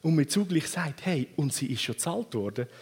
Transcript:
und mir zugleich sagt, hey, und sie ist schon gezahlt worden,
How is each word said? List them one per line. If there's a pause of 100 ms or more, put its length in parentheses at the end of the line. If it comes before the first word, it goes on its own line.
und
mir
zugleich
sagt,
hey,
und
sie
ist
schon
gezahlt
worden, (160)